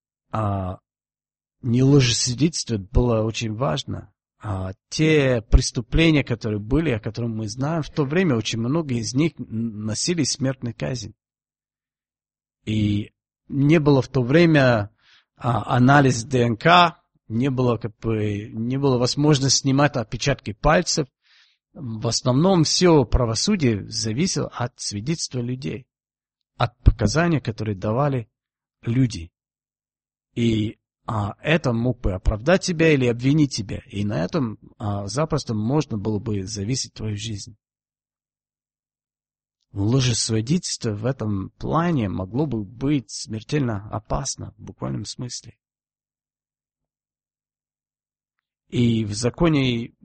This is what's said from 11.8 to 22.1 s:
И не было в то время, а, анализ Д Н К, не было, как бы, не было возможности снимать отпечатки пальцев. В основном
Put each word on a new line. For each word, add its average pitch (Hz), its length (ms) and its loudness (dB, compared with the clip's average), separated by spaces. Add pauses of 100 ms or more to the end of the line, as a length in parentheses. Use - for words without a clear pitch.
И 104 480 -2 (360)
не 143 320 2
было 143 220 4
в - 60 -14
то 131 140 0
время, 131 680 4 (460)
а, 117 400 -2
анализ 127 480 6
Д 123 180 0
Н 117 140 2
К, 170 460 4 (260)
не 120 220 0
было, 123 260 2
как 110 220 -10
бы, 107 540 -2
не 117 260 -4
было 135 200 2
возможности 135 640 2
снимать 139 360 2
отпечатки 117 560 -4
пальцев. 160 540 0 (680)
В 113 340 -6
основном 151 560 2